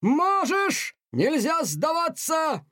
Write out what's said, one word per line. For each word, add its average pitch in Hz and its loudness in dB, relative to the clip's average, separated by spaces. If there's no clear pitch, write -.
Можешь! 370 0
Нельзя 285 0
сдаваться! 320 -2